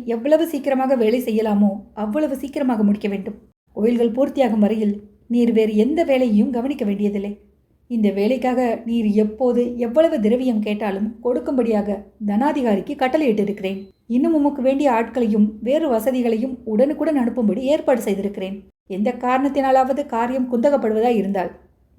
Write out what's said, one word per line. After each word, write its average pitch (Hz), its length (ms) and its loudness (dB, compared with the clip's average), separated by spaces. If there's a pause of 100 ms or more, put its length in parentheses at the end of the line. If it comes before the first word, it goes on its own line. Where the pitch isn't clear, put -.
எவ்வளவு 285 420 2
சீக்கிரமாக 269 480 0
வேலை 233 260 2
செய்யலாமோ 214 500 2 (220)
அவ்வளவு 262 440 -2
சீக்கிரமாக 254 460 0
முடிக்க 202 260 0
வேண்டும். 196 280 -6 (380)
கோயில்கள் 233 360 2
பூர்த்தியாகும் 240 540 2
வரையில் 214 300 0 (320)
நீர் 233 260 2
வேறு 220 220 2
எந்த 277 280 2
வேலையையும் 254 480 2
கவனிக்க 247 340 -4
வேண்டியதில்லை. 202 480 -2 (560)
இந்த 220 220 0
வேலைக்காக 247 480 0 (260)
நீர் 233 260 -2
எப்போது 214 500 0 (160)
எவ்வளவு 311 420 2
திரவியம் 233 400 0
கேட்டாலும் 208 480 -4 (120)
கொடுக்கும்படியாக 233 760 -2 (300)
தனாதிகாரிக்கு 226 680 0
கட்டளையிட்டிருக்கிறேன். 208 840 -2 (280)
இன்னும் 302 280 2
உமக்கு 285 260 0
வேண்டிய 269 300 2
ஆட்களையும் 226 560 2 (140)
வேறு 302 280 0
வசதிகளையும் 240 640 0 (120)
உடனுக்குடன் 285 520 0
அனுப்பும்படி 233 460 0
ஏற்பாடு 285 380 0
செய்திருக்கிறேன். 196 560 -4 (320)
எந்த 202 220 -2
காரணத்தினாலாவது 262 920 0
காரியம் 247 420 -2
குந்தகப்படுவதாய் 233 720 2
இருந்தால் 190 320 -2 (500)